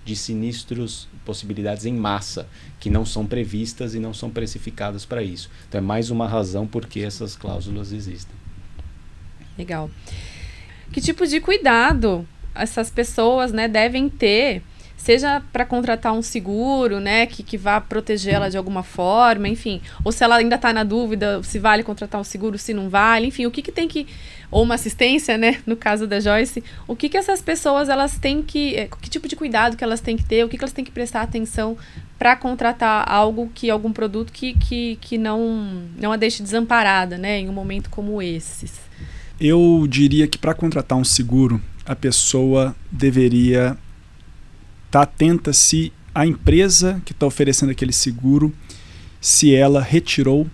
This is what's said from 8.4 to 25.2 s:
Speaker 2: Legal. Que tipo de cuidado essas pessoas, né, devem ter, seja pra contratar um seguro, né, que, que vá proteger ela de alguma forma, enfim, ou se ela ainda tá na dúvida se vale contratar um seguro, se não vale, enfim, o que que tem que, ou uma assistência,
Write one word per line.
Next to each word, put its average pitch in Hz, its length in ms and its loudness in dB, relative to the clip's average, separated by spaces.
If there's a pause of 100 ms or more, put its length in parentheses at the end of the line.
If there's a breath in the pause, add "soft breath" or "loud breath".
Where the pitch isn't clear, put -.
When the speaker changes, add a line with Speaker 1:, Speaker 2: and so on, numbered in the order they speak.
Speaker 2:
Legal. 165 340 -8 (1000 loud breath)
Que - 80 -4
tipo 330 280 -2
de 294 120 0
cuidado 240 880 2 (280)
essas 220 340 -4
pessoas, 240 600 0
né, 220 160 -2
devem 240 420 2
ter, 214 540 0 (340 soft breath)
seja 277 440 4 (100)
pra 247 140 0
contratar 240 480 0
um 226 80 -2
seguro, 220 800 0
né, 208 260 2
que, - 180 -12
que - 140 -8
vá 202 220 2
proteger 208 540 -2
ela 202 160 2
de 190 80 -4
alguma 185 240 -4
forma, 202 680 2
enfim, 208 340 -4 (220 loud breath)
ou 214 80 0
se 226 120 2
ela 233 140 6
ainda 233 200 4
tá 233 160 2
na 220 100 0
dúvida 208 600 -2
se - 160 -6
vale 214 240 4
contratar 208 360 -6
um 196 40 -6
seguro, 208 340 -6
se 226 160 -6
não 196 160 -4
vale, 220 380 4
enfim, 247 180 -4
o 240 60 0
que 294 100 -8
que - 100 -8
tem 330 160 -2
que, 294 200 -6 (420 loud breath)
ou 214 140 4
uma 233 120 2
assistência, 247 600 2